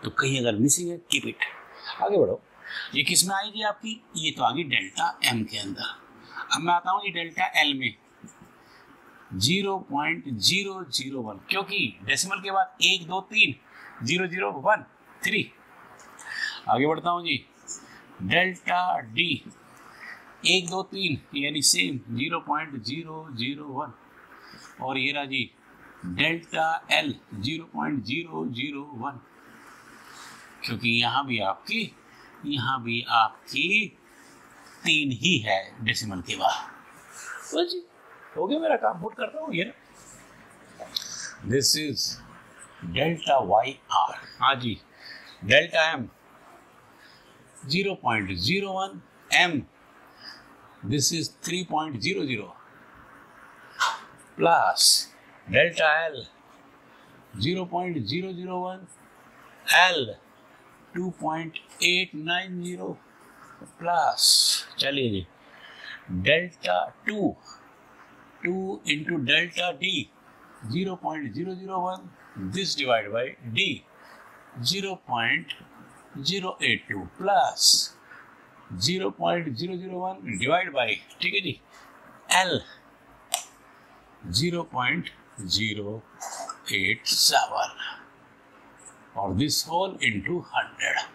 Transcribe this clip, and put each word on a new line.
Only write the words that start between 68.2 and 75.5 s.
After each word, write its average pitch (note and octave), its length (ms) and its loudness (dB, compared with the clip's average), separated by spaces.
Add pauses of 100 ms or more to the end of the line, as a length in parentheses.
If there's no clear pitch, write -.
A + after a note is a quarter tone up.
टू F#3+ 420 -4
into D#3 400 -2
delta E3+ 540 0
D F#3 100 -2 (800)
zero F#3 260 -2
point D3+ 360 -8
zero F#3 200 -6
zero F#3 260 -6
one, F#3 280 -6 (460)
this F#3 220 -2
divide A#2 360 2
by A#2 120 0 (280)
D D#3+ 140 2 (960)
zero F#3+ 340 -2 (120)
point B2 440 0 (680)